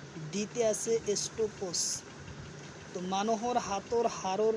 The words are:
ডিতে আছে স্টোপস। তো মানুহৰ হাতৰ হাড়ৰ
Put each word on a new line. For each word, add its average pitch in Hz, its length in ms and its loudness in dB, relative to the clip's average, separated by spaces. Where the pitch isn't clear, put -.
ডিতে 214 340 2
আছে 214 260 2
স্টোপস। 208 640 -2
তো 185 60 -4
মানুহৰ 208 580 2
হাতৰ 214 500 2
হাড়ৰ 214 480 2